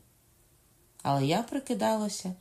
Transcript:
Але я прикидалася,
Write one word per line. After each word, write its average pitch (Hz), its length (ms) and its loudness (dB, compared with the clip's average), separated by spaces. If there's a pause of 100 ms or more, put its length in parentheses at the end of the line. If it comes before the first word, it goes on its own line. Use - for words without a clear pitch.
(1040)
Але 139 220 2
я 175 180 2
прикидалася, 220 960 -2